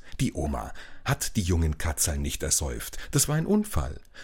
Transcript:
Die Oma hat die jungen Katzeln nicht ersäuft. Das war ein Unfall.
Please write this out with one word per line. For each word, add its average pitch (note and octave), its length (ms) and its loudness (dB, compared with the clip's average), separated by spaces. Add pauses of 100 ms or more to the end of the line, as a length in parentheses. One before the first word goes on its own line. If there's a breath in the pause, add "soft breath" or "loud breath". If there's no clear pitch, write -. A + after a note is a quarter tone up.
(220 loud breath)
Die C3 120 2
Oma D2 380 -2 (320 loud breath)
hat - 320 0
die G#2+ 60 4
jungen E2 360 4
Katzeln D2+ 440 0
nicht - 200 -2
ersäuft. C#2+ 560 -2 (140 loud breath)
Das - 160 4
war D3+ 80 2
ein D#3+ 120 0
Unfall. G3+ 520 2 (240 loud breath)